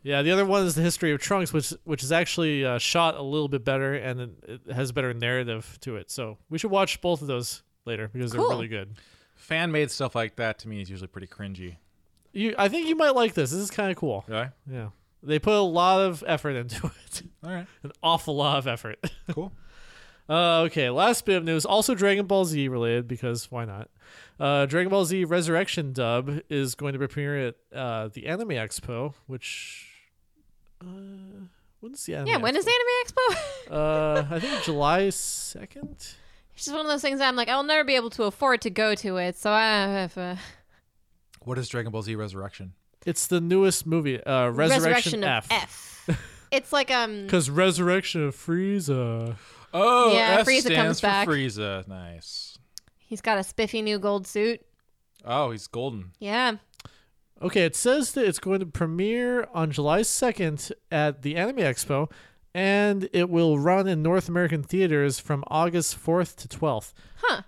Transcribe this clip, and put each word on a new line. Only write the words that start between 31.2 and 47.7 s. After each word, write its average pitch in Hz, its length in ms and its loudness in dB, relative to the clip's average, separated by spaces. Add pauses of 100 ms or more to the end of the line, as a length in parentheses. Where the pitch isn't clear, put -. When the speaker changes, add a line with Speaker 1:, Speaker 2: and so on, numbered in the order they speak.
Speaker 1:
when's 254 260 -14
the - 100 -8
Anime 143 120 -4
Speaker 2:
Yeah, 453 120 2
when 240 160 0
Speaker 1:
Expo? - 20 2
Speaker 2:
is 392 100 0
Anime 494 380 2
Expo? 508 380 0 (260)
<laughs> - 20 -10
Speaker 1:
Uh, 151 580 2
I 165 100 -2
think 247 240 -4
July 165 480 2
second. - 800 -10
Speaker 2:
It's - 240 -18 (500)
just 285 60 -6
one 311 140 -4
of - 60 -2
those 285 100 0
things 277 180 0
that 269 100 4
I'm 254 80 0
like, 233 100 0
I'll 269 160 2
never 302 220 2
be 269 100 2
able 233 160 0
to 226 120 -2
afford 240 400 2
to 233 60 -2
go 214 260 2
to 190 220 -6
it, 180 200 -2
so 208 140 -2
I 214 120 4
have, 196 540 0
uh, 180 180 -6 (1080)
Speaker 3:
What 123 160 -6
is 123 120 -6
Dragon 117 240 -4
Ball 110 80 -4
Z 110 140 -6
Resurrection? 98 580 -8 (320)
Speaker 1:
It's - 220 -2
the 180 120 2
newest 180 480 4
movie, 147 340 0
uh, 127 280 2
Resurrection 165 720 4
Speaker 2:
Resurrection - 20 -2
of 123 280 0
Speaker 1:
F. - 0 - (580)
Speaker 2:
F. - 140 -2 (100)
Speaker 1:
<laughs> - 180 -12
Speaker 2:
It's 269 200 0
like, 277 200 2
um, 214 360 -2
Speaker 1:
'Cause 175 220 2
Resurrection 175 760 2